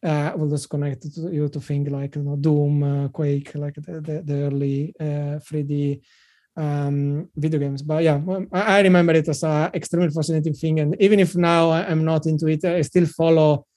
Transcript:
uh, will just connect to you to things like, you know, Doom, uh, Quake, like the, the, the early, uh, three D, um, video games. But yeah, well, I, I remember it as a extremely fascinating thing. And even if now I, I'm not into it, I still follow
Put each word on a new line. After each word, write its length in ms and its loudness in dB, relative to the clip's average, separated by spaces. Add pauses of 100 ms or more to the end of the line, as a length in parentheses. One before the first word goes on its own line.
uh, 320 0
will 140 -2
just 200 -4
connect 320 -4
to 300 -10
you 180 -2
to 100 -8
things 300 -4
like, 260 -8
you 80 -6
know, 120 -4
Doom, 480 2
uh, 260 -2
Quake, 460 -4
like 200 -8
the, 240 -12
the, 240 -8
the 200 -4
early, 560 -4
uh, 400 -6
three 240 -6
D, 380 -2 (540)
um, 800 -2
video 240 -2
games. 220 -4
But 220 0
yeah, 120 4
well, 380 -4
I, 240 4
I 40 6
remember 320 6
it 140 4
as 160 -4
a 300 0
extremely 380 0
fascinating 420 -2
thing. 260 -2
And 220 0
even 180 6
if 160 2
now 360 4
I, 180 0
I'm 160 0
not 220 0
into 200 0
it, 160 -2
I 200 0
still 240 2
follow 580 4 (120)